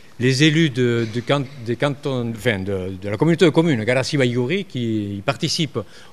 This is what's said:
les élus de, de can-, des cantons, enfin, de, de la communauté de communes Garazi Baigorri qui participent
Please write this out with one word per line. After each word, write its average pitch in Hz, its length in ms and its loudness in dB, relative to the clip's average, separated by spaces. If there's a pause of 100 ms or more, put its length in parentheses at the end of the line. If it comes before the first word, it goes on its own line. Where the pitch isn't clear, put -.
(220)
les 131 220 4
élus 156 260 4
de, 120 440 0
de 120 80 -4
can-, 139 220 0 (220)
des 117 100 -2
cantons, 135 600 -4
enfin, 104 240 0
de, 95 420 -4
de 101 80 -8
la 104 80 -2
communauté 165 280 4
de 156 40 8
communes 151 340 2
Garazi 127 340 0
Baigorri 127 480 0
qui 107 600 -4
participent 135 540 -2 (340)